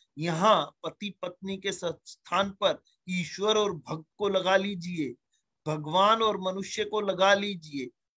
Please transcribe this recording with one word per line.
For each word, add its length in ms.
यहाँ 640
पति 260
पत्नी 360
के 140
स-, 340
स्थान 440
पर 320
ईश्वर 480
और 160
भक्त 320
को 120
लगा 280
लीजिए, 580
भगवान 540
और 200
मनुष्य 440
को 160
लगा 320
लीजिए, 560